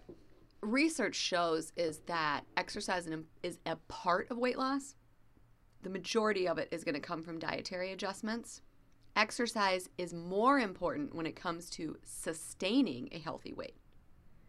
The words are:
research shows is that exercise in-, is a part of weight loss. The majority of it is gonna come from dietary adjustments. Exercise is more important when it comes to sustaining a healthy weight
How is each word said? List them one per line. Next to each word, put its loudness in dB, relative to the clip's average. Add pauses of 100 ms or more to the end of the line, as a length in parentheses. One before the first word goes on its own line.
(600)
research 4
shows 2
is 0
that 2 (160)
exercise -2
in-, -6 (180)
is -6
a -2 (140)
part 2
of -4
weight 2
loss. -2 (880)
The -6
majority 2
of 2
it -2
is -4
gonna 0
come -4
from -6
dietary -4
adjustments. -6 (540)
Exercise 2
is -4
more 4
important 0
when -2
it -6
comes -6
to -6
sustaining 0
a -8
healthy -8
weight -10 (720)